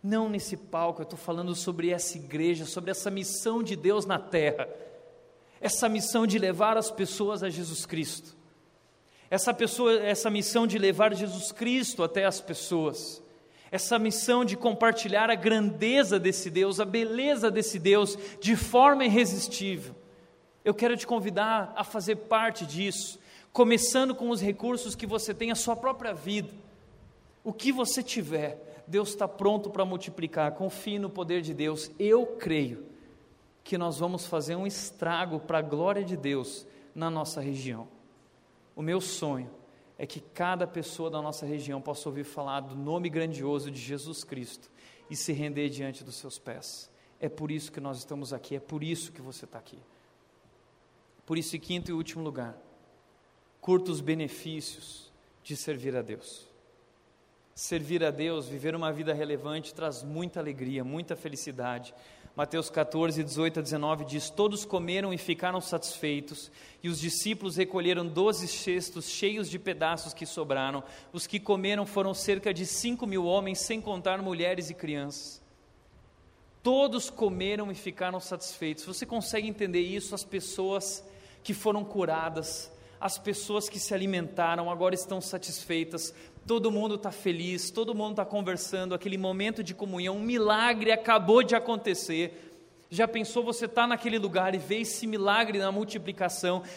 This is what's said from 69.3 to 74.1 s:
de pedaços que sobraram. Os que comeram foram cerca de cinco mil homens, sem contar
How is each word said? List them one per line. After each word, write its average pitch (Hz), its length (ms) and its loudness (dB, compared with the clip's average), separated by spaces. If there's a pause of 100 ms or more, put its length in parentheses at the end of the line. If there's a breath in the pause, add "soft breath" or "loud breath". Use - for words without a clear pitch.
de 170 100 -6
pedaços 160 560 -2
que 160 100 -10
sobraram. 139 580 -2 (280 loud breath)
Os 175 160 -8
que 208 120 -4
comeram 202 460 0
foram 196 280 0
cerca 196 380 0
de 180 140 -2
cinco 240 400 -2
mil 190 200 0
homens, 190 340 2
sem 220 200 -4
contar 190 400 -2